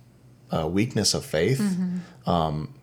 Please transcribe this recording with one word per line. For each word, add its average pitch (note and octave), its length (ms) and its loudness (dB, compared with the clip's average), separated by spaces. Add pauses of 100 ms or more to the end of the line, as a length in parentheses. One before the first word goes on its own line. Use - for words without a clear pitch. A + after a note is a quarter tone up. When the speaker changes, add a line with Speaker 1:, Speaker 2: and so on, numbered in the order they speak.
(540)
Speaker 1:
uh, E2 140 -2
weakness G2+ 460 0
of D#2+ 120 -2
faith, G2 360 2
Speaker 2:
Mm-hmm. F3+ 680 -4
Speaker 1:
um, D#2 540 0